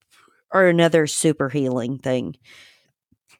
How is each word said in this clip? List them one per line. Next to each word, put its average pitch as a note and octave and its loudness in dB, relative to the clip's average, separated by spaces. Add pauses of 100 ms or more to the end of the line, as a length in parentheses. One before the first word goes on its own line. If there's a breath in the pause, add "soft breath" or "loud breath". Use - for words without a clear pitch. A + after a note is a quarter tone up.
(520 soft breath)
are F#3 4
another E3 4
super D3 -2
healing B2+ -4
thing. B2+ -6 (1040 soft breath)